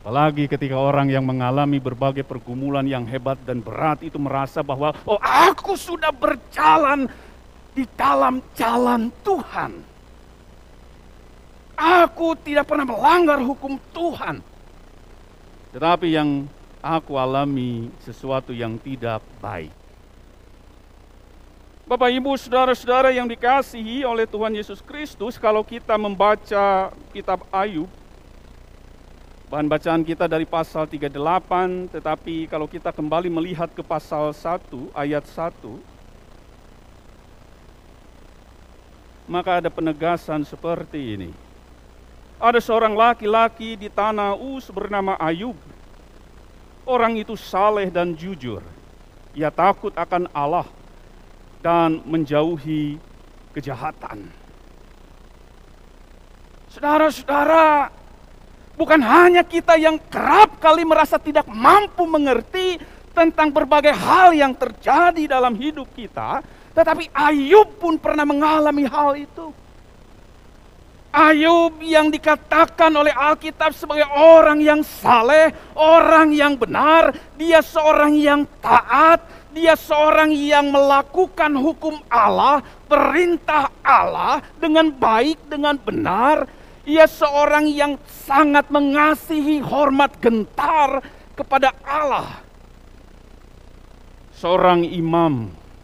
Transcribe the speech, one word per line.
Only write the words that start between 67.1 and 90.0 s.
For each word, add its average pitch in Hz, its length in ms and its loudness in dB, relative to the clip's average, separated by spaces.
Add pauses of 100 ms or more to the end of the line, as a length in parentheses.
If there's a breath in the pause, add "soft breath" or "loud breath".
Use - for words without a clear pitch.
Ayub 294 640 4
pun 330 240 -2
pernah 302 240 0
mengalami 294 640 0
hal 285 320 0
itu. 311 320 -16 (1600)
Ayub 320 720 4
yang 311 240 2
dikatakan 311 880 2
oleh 294 160 2
Alkitab 302 640 -2
sebagai 302 400 -2
orang 320 480 8
yang 202 180 4
saleh, 247 680 4 (240 loud breath)
orang 320 560 6
yang 294 240 2
benar, 294 560 2 (240 loud breath)
dia 320 240 4
seorang 302 560 2
yang 294 320 2 (160)
taat, 247 560 4 (320 loud breath)
dia 320 240 2
seorang 311 560 2
yang 285 400 0
melakukan 277 880 0
hukum 302 480 -4
Allah, 233 560 2 (240 loud breath)
perintah 302 960 0
Allah 185 560 2 (240 loud breath)
dengan 320 320 2
baik, 254 560 -2
dengan 294 240 -2
benar. 254 720 -2 (400 loud breath)
Ia 311 240 6
seorang 294 560 0
yang 285 400 -2
sangat 285 640 0
mengasihi, 294 960 0
hormat, 277 560 0